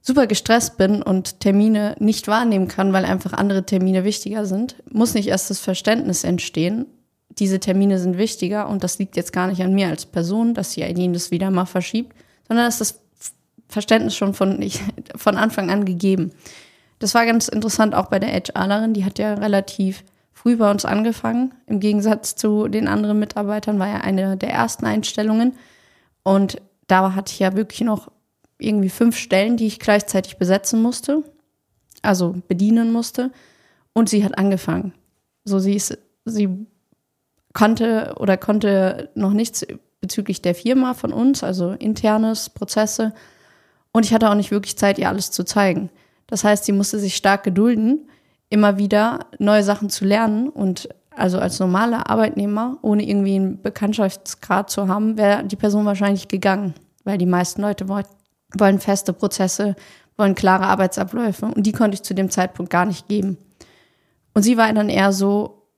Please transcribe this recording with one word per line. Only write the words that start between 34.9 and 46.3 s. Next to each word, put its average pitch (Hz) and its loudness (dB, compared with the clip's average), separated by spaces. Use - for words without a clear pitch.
So, 196 0
sie 196 2
ist, - -4
sie 208 -2
konnte 226 0
oder 190 2
konnte 196 0
noch 202 0
nichts 226 -2
bezüglich 190 -6
der 175 0
Firma 254 0
von - -6
uns, 262 2
also 185 -2
internes, 214 0
Prozesse. 214 -2
Und 226 4
ich 208 0
hatte 220 6
auch 208 4
nicht 208 0
wirklich 202 -2
Zeit, 196 2
ihr 185 0
alles 196 -4
zu - -6
zeigen. 196 0